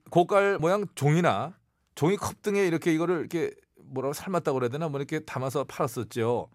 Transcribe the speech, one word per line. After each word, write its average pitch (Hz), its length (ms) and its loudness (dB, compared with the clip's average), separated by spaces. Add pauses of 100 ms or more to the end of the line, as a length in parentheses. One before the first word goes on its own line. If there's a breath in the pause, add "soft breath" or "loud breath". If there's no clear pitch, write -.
(100)
고깔 196 480 4
모양 185 260 2 (100)
종이나 147 640 2 (380)
종이컵 - 480 -2
등에 202 220 2
이렇게 165 300 2
이거를 170 240 0
이렇게 147 320 -2 (260)
뭐라고 131 380 -6
삶았다고 165 400 -2
그래야 123 160 0
되나? 156 180 -4
뭐 139 120 -6
이렇게 151 180 -4
담아서 135 460 -4
팔았었죠. 117 920 -2